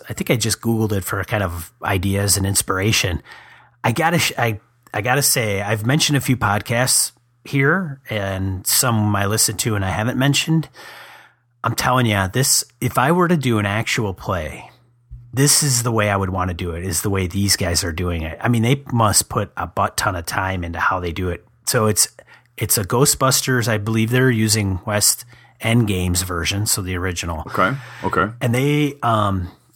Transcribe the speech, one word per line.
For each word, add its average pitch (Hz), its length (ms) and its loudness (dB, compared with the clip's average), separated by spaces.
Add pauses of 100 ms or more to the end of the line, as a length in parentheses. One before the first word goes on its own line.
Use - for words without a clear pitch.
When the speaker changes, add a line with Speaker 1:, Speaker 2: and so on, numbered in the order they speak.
Speaker 1:
I 117 60 -10
think - 160 -4
I 147 60 2
just 110 260 -2
Googled 110 300 0
it 98 120 -2
for 98 200 -4
kind 107 180 -2
of 85 300 -4 (100)
ideas 98 560 0
and 95 80 0
inspiration. 95 800 0 (600)
I 123 100 2
gotta, 165 260 2
sh-, - 180 0
I, 113 220 0 (340)
I 104 80 -4
gotta 131 220 0
say, 107 400 0
I've 104 220 -2
mentioned 143 320 2
a 104 40 2
few 131 160 2
podcasts 113 760 0 (300)
here 143 640 0
and 98 600 -4
some 107 480 2
I 98 100 0
listened 107 360 0
to 113 140 -2
and 98 80 -2
I 95 60 -2
haven't 110 300 -2
mentioned. 143 500 2 (920)
I'm 113 100 0
telling 127 320 2
ya, 101 220 2
this, - 360 2 (160)
if 127 200 0
I 135 120 4
were 175 160 4
to 175 100 4
do 127 200 2
an 104 80 2
actual 104 480 -2
play, 85 560 -6 (640)
this 143 300 4
is 127 200 2
the 120 80 0
way 107 180 2
I 101 80 2
would 95 120 0
wanna 92 240 -2
do 85 180 -6
it, 82 120 -8
is 92 200 -2
the 107 60 -2
way 95 180 2
these 98 280 0
guys 90 280 0
are 87 80 -2
doing 85 320 -2
it. 80 180 -8
I 113 60 0
mean, 117 160 4
they 131 280 2
must 113 380 2
put 104 280 -4
a 90 100 -4
butt 101 300 -2
ton 98 180 -2
of 85 100 -8
time 95 380 -4
into 85 160 -6
how 92 200 -2
they 87 120 -4
do 92 180 -4
it. - 160 -8 (200)
So 113 220 2
it's, - 220 0 (480)
it's - 200 -2
a 107 60 0
Ghostbusters, 127 840 2
I 110 100 2
believe 110 340 0
they're 127 180 4
using 107 560 2
West - 400 0 (360)
End 113 260 4
Games 90 360 0
version, 90 440 -2
so - 140 -2
the 92 160 -6
original. 87 500 -4
Speaker 2:
Okay, 107 280 2 (280)
okay. 92 240 0 (140)
Speaker 1:
And 120 120 0
they, 143 500 0
um, 101 460 0 (260)